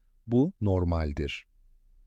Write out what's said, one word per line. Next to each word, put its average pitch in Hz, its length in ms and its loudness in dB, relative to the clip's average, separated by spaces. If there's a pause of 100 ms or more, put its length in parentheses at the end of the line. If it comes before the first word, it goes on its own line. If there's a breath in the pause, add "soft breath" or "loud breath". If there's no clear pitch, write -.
(280)
Bu 127 340 2
normaldir. 85 840 -2 (600)